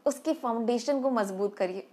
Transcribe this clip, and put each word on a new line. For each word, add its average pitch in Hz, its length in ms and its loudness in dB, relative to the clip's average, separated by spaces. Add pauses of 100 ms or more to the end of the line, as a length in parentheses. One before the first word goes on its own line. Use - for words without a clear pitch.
उसकी 285 260 0
फाउंडेशन 240 680 0
को 262 100 2
मजबूत 202 460 0
करिए। 185 360 -2